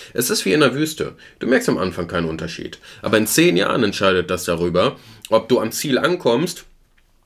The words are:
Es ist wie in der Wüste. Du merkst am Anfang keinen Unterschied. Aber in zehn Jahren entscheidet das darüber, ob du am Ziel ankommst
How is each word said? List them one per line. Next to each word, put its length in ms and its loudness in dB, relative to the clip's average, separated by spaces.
Es 180 -2
ist 140 -2
wie 80 2
in 80 4
der 120 4
Wüste. 400 -4
Du 80 -10
merkst 240 2
am 80 0
Anfang 300 -4
keinen 220 -2
Unterschied. 500 -10
Aber 140 2
in 100 2
zehn 300 4
Jahren 260 2
entscheidet 480 2
das 140 -4
darüber, 520 0
ob 200 2
du 100 4
am 120 -2
Ziel 280 -2
ankommst 680 0